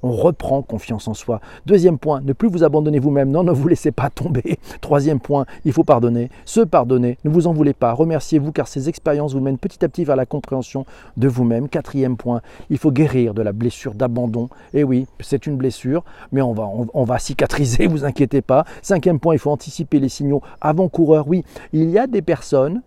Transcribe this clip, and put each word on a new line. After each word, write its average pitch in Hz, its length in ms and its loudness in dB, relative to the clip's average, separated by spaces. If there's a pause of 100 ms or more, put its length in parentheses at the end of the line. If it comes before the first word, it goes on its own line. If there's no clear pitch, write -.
on 127 80 -2
reprend 135 500 0
confiance 113 460 -8
en 110 80 -6
soi. 113 260 -4 (240)
Deuxième 170 320 6
point, 143 240 -2
ne 135 120 -2
plus 226 140 0
vous 170 160 2
abandonner 151 360 2
vous-même. 139 320 2
Non, 165 120 2
ne 175 80 2
vous 139 160 2
laissez 156 240 2
pas 117 200 -2
tomber. 127 480 -4 (100)
<laughs> - 120 -16
Troisième 143 380 0
point, 143 280 -2 (180)
il 147 80 0
faut 160 100 2
pardonner. 120 460 2 (160)
Se - 160 2
pardonner, 127 640 2
ne 147 80 0
vous 165 160 4
en 170 60 0
voulez 147 200 2
pas. 117 200 0
Remerciez-vous 156 580 0
car 151 160 -4
ces 135 200 -6
expériences 147 460 -4
vous 135 80 -2
mènent 135 160 -2
petit - 260 -6
à 165 60 0
petit 175 140 -4
vers 143 120 2
la 131 120 0
compréhension 147 160 -6 (720)
de 131 140 2
vous-même. 120 400 0
Quatrième 135 480 -2
point, 120 240 -4 (280)
il 143 80 0
faut 156 140 2
guérir 127 420 2
de 107 80 -2
la 101 120 -2
blessure 117 400 -4
d'abandon. 120 560 -2 (240)
Et 147 100 2
oui, 131 240 0 (140)
c'est - 260 -4
une 147 80 -2
blessure, 131 480 -2 (300)
mais 135 80 2
on 127 100 0
va, 110 120 -4
on, 107 300 -4
on 135 120 2
va 127 120 0
cicatriser, 131 720 0
<laughs> - 0 -
vous 156 160 0
inquiétez 139 380 0
pas. 139 240 2 (160)
Cinquième 170 400 0
point, 165 140 2
il 143 40 2
faut 147 120 -2
anticiper 147 500 -2
les 135 80 0
signaux 143 320 -2 (180)
avant-coureurs. 156 680 2
Oui, 180 160 0 (260)
il 160 180 2
y 175 80 2
a 254 100 2
des 220 140 -2
personnes 156 640 0